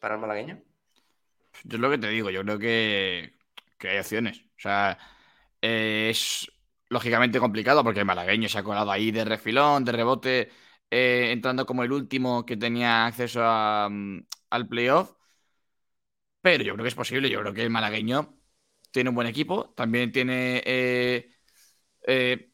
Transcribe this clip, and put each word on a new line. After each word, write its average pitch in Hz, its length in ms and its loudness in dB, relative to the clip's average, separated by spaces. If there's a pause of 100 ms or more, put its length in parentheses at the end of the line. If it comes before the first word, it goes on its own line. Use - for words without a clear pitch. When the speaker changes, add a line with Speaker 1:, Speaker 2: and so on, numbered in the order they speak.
Speaker 1:
para 107 140 -4
el 110 60 -8
malagueño? 113 400 -8 (1040)
Speaker 2:
Yo 113 140 -8
es 113 40 -4
lo 127 80 2
que 147 80 2
te 110 120 -4
digo, 107 200 -2
yo 95 140 -4
creo 104 160 -4
que, 101 720 0 (440)
que 95 120 -8
hay 98 100 0
opciones. 107 400 -4
O - 200 -20
sea, 101 380 0 (640)
eh, 110 500 0
es - 400 -4 (380)
lógicamente 120 500 2
complicado 120 440 4
porque 107 180 0
el 101 40 0
malagueño 95 440 0
se 107 100 -4
ha 98 40 -2
colado 101 280 -2
ahí 107 200 0
de 110 140 -2
refilón, 131 600 2
de 120 60 0
rebote, 123 600 0 (400)
eh, 123 400 4
entrando 127 340 -2
como 127 180 -2
el 120 80 -2
último 127 540 -2
que 117 120 -6
tenía 117 480 2
acceso 120 380 -2
a, 107 460 2
mm, 101 380 -10 (240)
al 120 160 -2
playoff. 123 460 2 (1300)
Pero 160 220 4
yo 101 100 -4
creo 104 100 -6
que 120 60 -2
es 123 60 -6
posible, 127 340 -2
yo 104 120 -2
creo 101 120 -4
que 110 100 -4
el 117 60 0
malagueño 113 680 -2 (560)
tiene 127 180 0
un 123 60 -2
buen 117 120 -2
equipo, 151 480 -4
también 120 360 -2
tiene, 127 540 0
eh, 123 640 0 (760)
eh, 127 460 0